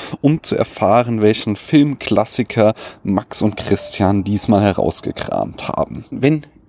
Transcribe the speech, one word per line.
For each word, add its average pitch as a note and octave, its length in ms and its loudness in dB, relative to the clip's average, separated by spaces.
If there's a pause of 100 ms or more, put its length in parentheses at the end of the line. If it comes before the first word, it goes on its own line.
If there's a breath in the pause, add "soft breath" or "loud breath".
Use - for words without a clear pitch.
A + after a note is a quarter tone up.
(220 loud breath)
um D3+ 200 2
zu - 140 -2
erfahren, A2+ 640 2
welchen G#2+ 340 2
Filmklassiker A2+ 1160 2 (320 loud breath)
Max - 380 -2
und G#2+ 160 0
Christian G2 680 0
diesmal G2+ 380 2
herausgekramt - 1040 -2
haben. - 420 -6
Wenn D3 360 0 (220)